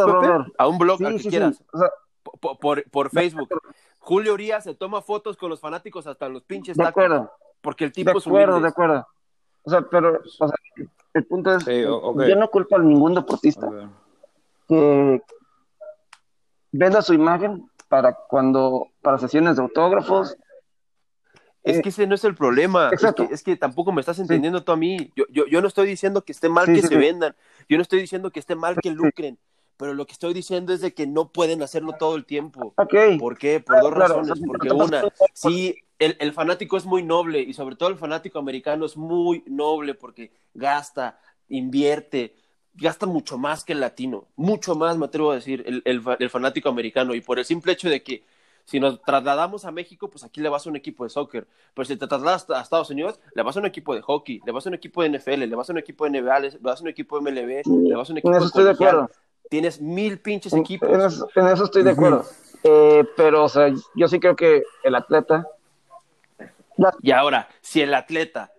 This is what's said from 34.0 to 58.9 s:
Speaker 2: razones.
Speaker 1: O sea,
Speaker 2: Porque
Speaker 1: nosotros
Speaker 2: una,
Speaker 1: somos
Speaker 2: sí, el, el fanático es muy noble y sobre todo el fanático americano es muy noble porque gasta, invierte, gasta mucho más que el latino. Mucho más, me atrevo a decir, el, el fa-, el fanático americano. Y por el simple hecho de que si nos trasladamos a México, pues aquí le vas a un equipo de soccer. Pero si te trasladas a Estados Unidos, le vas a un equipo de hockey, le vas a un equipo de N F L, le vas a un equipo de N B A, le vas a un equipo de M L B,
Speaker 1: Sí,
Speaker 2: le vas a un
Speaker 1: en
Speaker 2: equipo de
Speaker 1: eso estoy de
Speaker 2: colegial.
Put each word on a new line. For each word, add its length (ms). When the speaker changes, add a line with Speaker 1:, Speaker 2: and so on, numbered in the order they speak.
Speaker 2:
razones. 180
Speaker 1:
O 40
sea, 100
Speaker 2:
Porque 220
Speaker 1:
nosotros 200
Speaker 2:
una, 120
Speaker 1:
somos 340
Speaker 2:
sí, 420
el, 200
el 120
fanático 440
es 80
muy 180
noble 380
y 120
sobre 240
todo 120
el 80
fanático 420
americano 480
es 100
muy 500
noble 480
porque 380
gasta, 680
invierte, 840
gasta 320
mucho 320
más 240
que 100
el 80
latino. 540
Mucho 400
más, 220
me 100
atrevo 240
a 60
decir, 300
el, 180
el 180
fa-, 160
el 120
fanático 380
americano. 460
Y 60
por 180
el 60
simple 280
hecho 160
de 140
que 220
si 160
nos 220
trasladamos 600
a 60
México, 400
pues 140
aquí 160
le 80
vas 180
a 40
un 60
equipo 280
de 60
soccer. 360
Pero 140
si 100
te 120
trasladas 420
a 100
Estados 300
Unidos, 300
le 100
vas 140
a 40
un 60
equipo 280
de 80
hockey, 420
le 60
vas 160
a 40
un 40
equipo 280
de 40
N 120
F 140
L, 140
le 100
vas 140
a 20
un 60
equipo 260
de 40
N 120
B 120
A, 80
le 100
vas 200
a 20
un 60
equipo 280
de 140
M 100
L 60
B, 180
Speaker 1:
Sí, 60
Speaker 2:
le 60
vas 160
a 20
un 40
Speaker 1:
en 20
Speaker 2:
equipo 140
de 60
Speaker 1:
eso 80
estoy 180
de 60
Speaker 2:
colegial. 240